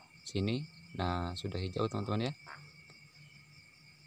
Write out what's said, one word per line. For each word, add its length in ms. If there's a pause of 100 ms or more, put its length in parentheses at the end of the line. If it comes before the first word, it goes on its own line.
(220)
sini. 400 (320)
Nah, 400
sudah 240
hijau 320
teman-teman 400
ya. 40 (1700)